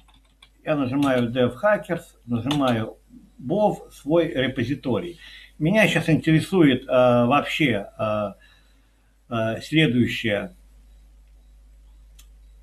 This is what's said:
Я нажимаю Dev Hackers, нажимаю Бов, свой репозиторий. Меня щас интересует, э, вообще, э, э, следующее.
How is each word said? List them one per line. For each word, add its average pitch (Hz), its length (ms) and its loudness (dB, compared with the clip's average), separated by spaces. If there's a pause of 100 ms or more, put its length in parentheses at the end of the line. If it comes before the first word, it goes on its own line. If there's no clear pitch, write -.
(640)
Я 151 120 -2
нажимаю 127 560 0
Dev 123 280 0
Hackers, 202 440 -2 (220)
нажимаю 120 720 -2 (420)
Бов, 196 540 -2
свой 160 360 0
репозиторий. 123 920 -4 (400)
Меня 190 300 2
щас 160 200 -2
интересует, 156 760 2
э, - 20 -20 (400)
вообще, 120 600 0 (100)
э, 107 340 -4 (960)
э, 113 320 -4
следующее. 117 920 0 (2000)